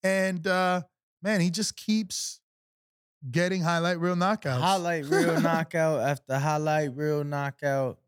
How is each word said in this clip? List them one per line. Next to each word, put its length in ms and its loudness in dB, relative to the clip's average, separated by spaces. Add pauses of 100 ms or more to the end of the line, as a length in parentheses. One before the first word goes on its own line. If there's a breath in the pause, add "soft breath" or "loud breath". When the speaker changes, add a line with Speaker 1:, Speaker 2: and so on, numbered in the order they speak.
Speaker 1:
And, 460 0
uh, 340 2 (400)
man, 200 0
he 100 4
just 240 -4
keeps 640 -4 (920)
getting 300 0
highlight 380 0
reel 160 0
knockouts. 460 0
Speaker 2:
Highlight 440 0
Speaker 1:
<laughs> 40 -10
Speaker 2:
reel 320 2
knockout 600 2
after 380 -2
highlight 560 0
reel 300 -2
knockout. 840 -4